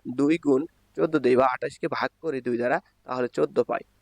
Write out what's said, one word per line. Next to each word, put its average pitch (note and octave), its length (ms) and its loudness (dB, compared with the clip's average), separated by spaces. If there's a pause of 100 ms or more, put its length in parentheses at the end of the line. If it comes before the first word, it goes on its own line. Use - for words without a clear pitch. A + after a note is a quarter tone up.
দুই C#3+ 300 2
গুণ C#3+ 280 2 (300)
চোদ্দ D#3+ 220 0
দিই B2+ 180 4
বা C3 100 6
আঠাশকে C3 420 -4
ভাগ B2 220 -4 (100)
করি C#3+ 200 -6
দুই A#2+ 160 -2
দ্বারা B2 240 0 (240)
তাহলে B2+ 240 -4
চোদ্দ D3+ 340 0
পাই। - 180 -4 (220)